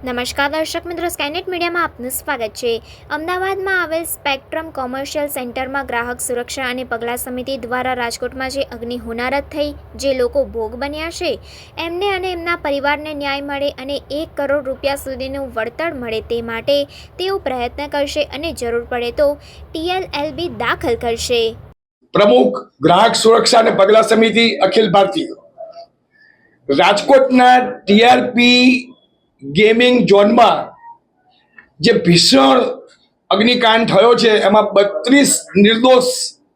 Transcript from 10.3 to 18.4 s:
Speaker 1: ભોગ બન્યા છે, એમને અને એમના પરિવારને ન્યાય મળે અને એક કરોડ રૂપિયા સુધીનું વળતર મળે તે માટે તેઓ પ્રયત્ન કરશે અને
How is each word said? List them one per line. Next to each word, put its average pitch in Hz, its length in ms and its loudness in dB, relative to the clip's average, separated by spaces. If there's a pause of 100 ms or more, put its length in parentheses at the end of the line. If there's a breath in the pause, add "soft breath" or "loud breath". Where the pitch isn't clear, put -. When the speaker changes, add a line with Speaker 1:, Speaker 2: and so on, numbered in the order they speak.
Speaker 1:
ભોગ 220 300 -8
બન્યા 294 340 -8
છે, 330 300 -6 (380 loud breath)
એમને 349 340 -4
અને 370 200 -4
એમના 349 240 -6
પરિવારને 294 580 -4
ન્યાય 285 280 -6
મળે 285 280 -6
અને 277 320 -8 (100)
એક 302 240 -6
કરોડ 277 300 -4
રૂપિયા 269 300 -4
સુધીનું 262 600 -10
વળતર 233 380 -6
મળે 226 280 -8
તે 233 200 -6
માટે 233 460 -2 (320 loud breath)
તેઓ 381 180 -4
પ્રયત્ન 254 500 -6
કરશે 285 360 -4
અને 294 300 -8